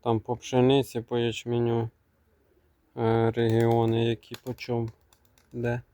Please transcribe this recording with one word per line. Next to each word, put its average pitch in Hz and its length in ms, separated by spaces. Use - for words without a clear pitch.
там 113 180
по 120 160
пшениці, 127 640
по 120 180
ячменю, 117 720
е, 113 340
регіони, 117 720
які 113 380
по 123 120
чому, 117 340
де. 120 280